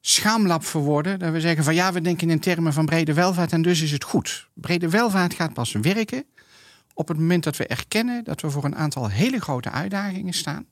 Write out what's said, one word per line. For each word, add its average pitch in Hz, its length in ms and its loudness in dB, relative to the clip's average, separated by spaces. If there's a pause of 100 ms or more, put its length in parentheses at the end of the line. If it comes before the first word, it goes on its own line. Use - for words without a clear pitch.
schaamlab 202 600 2
verworden. 151 540 0
Dat 170 140 -2
we 165 80 0
zeggen 160 240 2
van, 156 100 4
"Ja, 180 180 4
we 175 80 0
denken 170 300 0
in 160 100 4
termen 165 320 2
van 156 140 2
brede 156 280 2
welvaart 175 380 2
en 165 100 2
dus 170 180 4
is 151 120 0
het 143 120 -4
goed." - 500 -4
Brede 175 340 -2
welvaart 190 460 2
gaat 165 180 -4
pas 117 200 -4
werken 214 520 -2 (720)
op - 140 -6
het 156 100 -2
moment 165 260 2
dat 147 120 -2
we - 100 -4
erkennen 233 580 -2
dat - 160 -6
we 156 100 -4
voor 139 140 -4
een 143 120 -2
aantal 139 320 -2
hele 196 320 0
grote 127 300 -4
uitdagingen 190 600 -4
staan. 147 400 -6